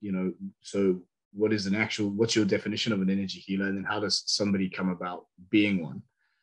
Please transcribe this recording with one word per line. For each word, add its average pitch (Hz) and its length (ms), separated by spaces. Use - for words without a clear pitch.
you 104 100
know, 92 200
so 95 400
what 107 200
is 101 120
an 98 100
actual, 107 340
what's 107 260
your 110 100
definition 104 480
of 98 80
an 95 80
energy 95 300
healer, 98 280
and 98 100
then 98 60
how 104 160
does 101 260
somebody 98 440
come 92 200
about 90 360
being 101 340
one? 73 180